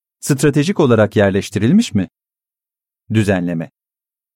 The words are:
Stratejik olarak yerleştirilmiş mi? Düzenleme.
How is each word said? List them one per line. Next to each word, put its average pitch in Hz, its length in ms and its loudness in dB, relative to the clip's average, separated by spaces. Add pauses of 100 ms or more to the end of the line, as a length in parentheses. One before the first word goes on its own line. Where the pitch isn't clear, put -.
(200)
Stratejik 147 600 -2
olarak 110 360 2
yerleştirilmiş 104 800 0
mi? 95 160 -4 (1040)
Düzenleme. 87 580 -2 (640)